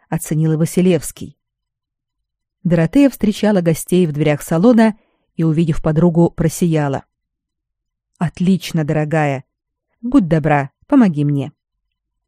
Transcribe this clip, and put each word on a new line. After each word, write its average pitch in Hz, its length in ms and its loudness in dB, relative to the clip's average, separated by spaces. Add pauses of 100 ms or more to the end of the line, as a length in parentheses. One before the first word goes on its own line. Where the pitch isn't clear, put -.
оценил 160 440 -2
и - 40 0
Василевский". 170 800 -2 (1300)
Доротея 170 460 2
встречала 208 520 0
гостей 175 440 0
в 156 60 -4
дверях 147 300 -2
салона 220 560 2 (380)
и, 165 80 -4
увидев 160 380 0
подругу, 160 480 2
просияла. 156 760 -2 (1120)
"Отлично, 170 680 -2
дорогая. 151 600 -2 (580)
Будь 240 260 0
добра, 147 440 0 (160)
помоги 185 380 2
мне". 143 260 -2 (760)